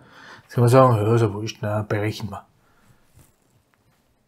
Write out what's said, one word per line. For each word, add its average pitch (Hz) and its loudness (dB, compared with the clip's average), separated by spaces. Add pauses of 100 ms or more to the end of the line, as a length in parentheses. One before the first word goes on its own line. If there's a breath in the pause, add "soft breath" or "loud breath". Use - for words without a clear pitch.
(440 loud breath)
Jetzt - -20
kann 120 -2
man 120 4
sagen, 127 6
ja, 107 0
ist 117 0
ja 101 0
wurscht, 107 -12
na, 107 -6
berechnen 104 -6
wir. - -16 (1800)